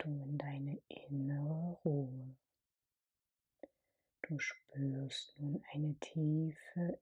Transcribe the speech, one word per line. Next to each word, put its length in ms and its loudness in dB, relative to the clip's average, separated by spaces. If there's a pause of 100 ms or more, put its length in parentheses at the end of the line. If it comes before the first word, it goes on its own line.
du 60 -2 (140)
in 140 -2
deine 500 -2
innere 960 0
Ruhe. 540 0 (1800)
Du 180 -2
spürst 1000 -2
nun 240 0 (100)
eine 260 2
tiefe 1040 2